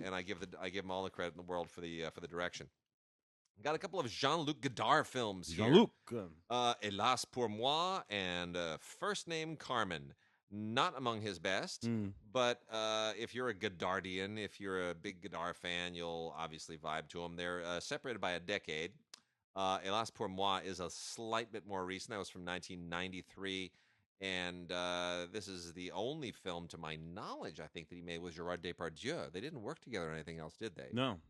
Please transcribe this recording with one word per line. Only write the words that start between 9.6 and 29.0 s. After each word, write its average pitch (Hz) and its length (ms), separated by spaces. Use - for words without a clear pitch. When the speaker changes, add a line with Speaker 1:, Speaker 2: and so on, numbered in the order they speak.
Speaker 1:
Not 117 460
among 117 240
his 101 180
best, 98 440
Speaker 2:
Mm. 110 300
Speaker 1:
but, 123 360
uh, 110 480
if 110 160
you're 123 140
a 113 80
Godardian, 95 840
if 101 220
you're 92 300
a 85 40
big 87 280
Godard 85 340
fan, 90 400
you'll 82 420
obviously 80 400
vibe 78 320
to 87 140
him. 87 140
They're, 87 260
uh, 87 160
separated 127 400
by 92 120
a 85 100
decade. 87 520
Uh, 95 240
Hélas 104 340
pour 107 140
moi 95 320
is 87 220
a 85 80
slight 113 640
bit 95 120
more 95 200
recent. 92 240
That 107 100
was 92 100
from 90 140
nineteen 87 460
ninety-three. 92 840
And, 90 500
uh, 87 600
this 98 160
is 85 240
the 90 180
only 123 400
film, 87 380
to 85 80
my 78 180
knowledge, 92 640
I 78 80
think, 85 220
that 90 60
he 87 60
made 85 180
with 87 160
Gerard 85 280
Depardieu. 87 680